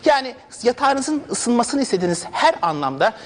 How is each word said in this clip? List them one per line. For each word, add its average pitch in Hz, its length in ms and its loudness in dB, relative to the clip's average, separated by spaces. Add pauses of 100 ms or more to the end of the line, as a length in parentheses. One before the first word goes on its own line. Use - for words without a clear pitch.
Yani 269 300 2 (280)
yatağınızın 277 680 0
ısınmasını 240 520 0
istediğiniz 175 500 0
her 330 300 2
anlamda 147 500 0 (140)